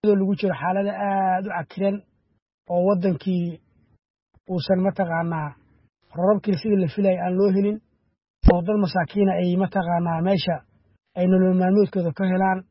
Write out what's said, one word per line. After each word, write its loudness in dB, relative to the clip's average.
iyadoo 4
lagu 2
jiro -2
xaalada -2
aad -2
u -8
cakiran -4
oo 0
waddankii 0
uusan -2
mataqaanaa -2
roobabkii 0
sidii 0
la 0
filayay 0
aan -4
loo 2
helin, 0
oo 6
dad 0
masaakiina 0
ay 0
mataqaanaa -2
meesha 0
ay 0
nolol 4
maalmoodkooda 2
ka -4
helaan 0